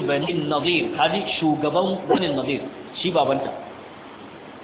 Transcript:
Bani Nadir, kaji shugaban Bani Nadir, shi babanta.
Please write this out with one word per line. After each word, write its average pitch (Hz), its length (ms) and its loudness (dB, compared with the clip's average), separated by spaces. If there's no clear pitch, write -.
Bani 147 260 2
Nadir, 151 500 2
kaji 165 240 4
shugaban 156 600 2
Bani 175 240 4
Nadir, 135 300 0
shi 180 80 2
babanta. 143 400 2